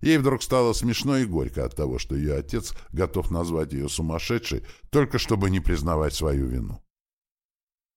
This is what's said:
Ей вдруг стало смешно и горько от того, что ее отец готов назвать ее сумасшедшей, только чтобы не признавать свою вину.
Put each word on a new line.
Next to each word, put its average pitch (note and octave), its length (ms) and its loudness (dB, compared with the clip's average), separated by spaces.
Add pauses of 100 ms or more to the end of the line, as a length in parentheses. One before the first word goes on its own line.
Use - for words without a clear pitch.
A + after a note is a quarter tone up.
Ей D#3 180 6
вдруг C3+ 240 2
стало B2 300 4
смешно B2+ 460 0
и B2+ 60 2
горько D2 400 -2
от - 120 -6
того, B1+ 220 -2
что - 180 -4
ее C#2+ 200 0
отец D2 380 -4 (160)
готов F2+ 400 0
назвать E2 420 -2
ее C#2+ 160 -2
сумасшедшей, D#2+ 760 -2 (260)
только C#3 280 2
чтобы G2 320 2
не F#2+ 100 2
признавать D#2 540 2
свою C#2 340 0
вину. B1 340 -6 (1160)